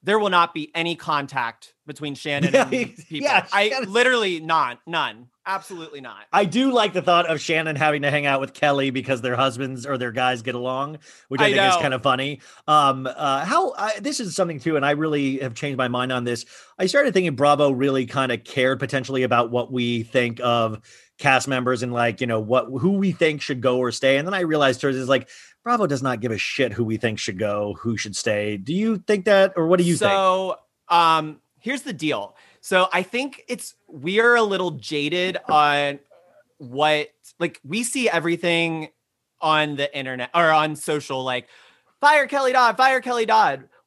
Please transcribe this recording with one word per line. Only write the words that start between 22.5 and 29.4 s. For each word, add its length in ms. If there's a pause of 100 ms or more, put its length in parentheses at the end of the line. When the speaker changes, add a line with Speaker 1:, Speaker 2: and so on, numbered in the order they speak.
Speaker 2:
who 260
we 200
think 280
should 200
go 180
or 140
stay. 260
And 80
then 80
I 60
realized, 420
Terz, 120
is 140
like, 200 (340)
Bravo 240
does 160
not 180
give 120
a 60
shit 340
who 120
we 120
think 220
should 200
go, 420
who 160
should 200
stay. 400
Do 180
you 240
think 260
that, 320